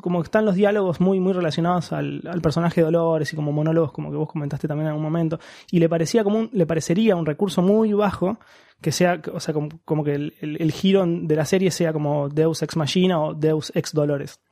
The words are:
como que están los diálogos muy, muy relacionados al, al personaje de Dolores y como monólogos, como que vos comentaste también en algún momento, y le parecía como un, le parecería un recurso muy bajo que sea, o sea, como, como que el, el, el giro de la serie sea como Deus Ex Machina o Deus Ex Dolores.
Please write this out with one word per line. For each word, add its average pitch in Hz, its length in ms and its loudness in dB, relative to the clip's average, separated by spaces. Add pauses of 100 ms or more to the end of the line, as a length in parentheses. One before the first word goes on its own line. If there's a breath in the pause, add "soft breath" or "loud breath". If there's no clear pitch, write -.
como 175 180 -2
que 160 80 -4
están 214 180 0
los 190 100 2
diálogos 202 440 2
muy, 185 200 2
muy 185 140 0
relacionados 175 600 -2
al, 143 340 -6
al 175 140 -6
personaje 165 400 0
de 160 40 6
Dolores 165 480 0
y - 20 -8
como 147 160 -2
monólogos, 151 400 0
como 151 180 -10
que 147 80 -6
vos 151 140 -4
comentaste 147 360 -6
también 151 200 -4
en 151 60 -4
algún 156 100 -4
momento, 160 360 -2 (300 loud breath)
y 180 80 2
le 165 120 6
parecía 170 340 2
como 208 160 2
un, 226 140 -4
le 180 120 2
parecería 175 500 2
un 160 120 -2
recurso 180 340 0
muy 208 320 4
bajo 202 460 0 (420 soft breath)
que 151 120 -2
sea, 175 280 2 (120)
o 175 80 -8
sea, 156 120 -4
como, 151 140 -2 (160)
como 156 220 0
que 147 100 0
el, 147 240 -4
el, 156 220 -8
el 156 100 2
giro 190 340 4
de 170 300 0
la 156 80 0
serie 185 260 2
sea 165 220 -2
como 147 380 -2
Deus 156 340 0
Ex 151 140 -4
Machina 180 420 2
o 156 140 -2
Deus 156 420 -2
Ex - 160 -4
Dolores. 147 480 -2 (120)